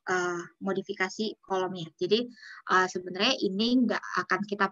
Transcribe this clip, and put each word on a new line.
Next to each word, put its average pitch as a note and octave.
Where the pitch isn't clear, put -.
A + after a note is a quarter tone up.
eh, F3
modifikasi G3
kolomnya. F#3
Jadi, G#3+
eh, F#3
sebenarnya F#3
ini A3+
nggak G3
akan F#3+
kita G3+